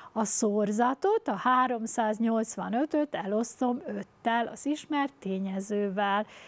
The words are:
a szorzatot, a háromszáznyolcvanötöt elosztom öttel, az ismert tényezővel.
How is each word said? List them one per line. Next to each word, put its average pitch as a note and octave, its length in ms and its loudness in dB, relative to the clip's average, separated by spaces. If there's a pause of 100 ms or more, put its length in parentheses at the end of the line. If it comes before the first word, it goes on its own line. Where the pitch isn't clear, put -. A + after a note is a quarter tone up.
(120)
a A3 120 0
szorzatot, A#3 1040 2
a C4+ 80 0
háromszáznyolcvanötöt A3+ 1800 0
elosztom A#3 720 -2
öttel, A3+ 600 -2
az - 180 -10
ismert C#4+ 540 -2
tényezővel. G3 1080 -2 (220)